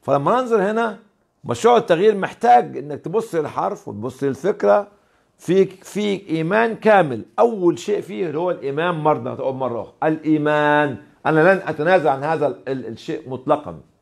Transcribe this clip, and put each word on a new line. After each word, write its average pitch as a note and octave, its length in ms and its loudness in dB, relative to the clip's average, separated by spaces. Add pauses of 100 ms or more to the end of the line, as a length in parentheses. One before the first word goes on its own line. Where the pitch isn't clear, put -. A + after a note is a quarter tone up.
فلما C#3+ 380 0
ننظر A3 300 0
هنا A3 280 -4 (460)
مشروع A#3 320 2
التغيير G3+ 400 4
محتاج F#3+ 600 2
إنك C#3+ 240 -10
تبص G#3+ 340 -4
للحرف D3+ 540 -4
وتبص A2+ 360 -8
للفكرة. G3+ 640 0 (500)
في، F#3 260 2
في G3 640 -6
إيمان G3 480 0
كامل، F3 460 2 (160)
أول G3+ 400 2
شيء G3+ 220 -4
فيه G3 260 -6
اللي D3 120 -6
هو F3+ 120 -2
الإيمان. E3 440 -4
مرة، D3 380 -2
هتقول B2+ 220 -4
مرة A#2+ 280 -6
أخرى - 200 -16
الإيمان، D3+ 920 0 (300)
أنا D#3+ 280 4
لن F#3 120 -4
أتنازع D#3 460 2
عن C3+ 120 -4
هذا D3+ 220 -2
ال-، B2+ 220 -6
ال-، C3 180 -6
الشيء B2+ 440 -10
مطلقا C3 500 -4 (220)